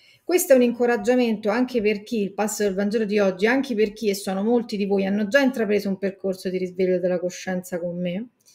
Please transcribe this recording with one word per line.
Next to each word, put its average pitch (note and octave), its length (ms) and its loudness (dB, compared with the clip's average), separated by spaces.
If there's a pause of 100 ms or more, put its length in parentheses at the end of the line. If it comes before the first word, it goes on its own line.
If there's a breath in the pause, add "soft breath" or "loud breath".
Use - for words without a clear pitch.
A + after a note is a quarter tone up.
(240 soft breath)
Questo F4 300 4
è - 20 8
un B3 60 8
incoraggiamento A#3+ 880 2
anche B3 320 0
per G#3 220 0
chi, G#3+ 200 -2
il F#3+ 120 -4
passo G#3 300 -2
del G3 100 0
Vangelo G#3 300 0
di G#3 160 0
oggi, F#3+ 260 2
anche B3+ 300 0
per G#3 160 2
chi, A3 160 -4
e G3 80 0
sono F#3+ 260 -4
molti A3+ 340 0
di G3+ 80 0
voi, G3 220 0
hanno G3+ 220 0
già C4+ 100 4
intrapreso G#3+ 520 0
un F#3+ 60 -2
percorso F#3+ 540 -4
di F#3 80 -4
risveglio F3+ 400 0
della F3+ 220 0
coscienza F3+ 580 -6
con F3 180 -6
me, F3+ 340 -6 (240 soft breath)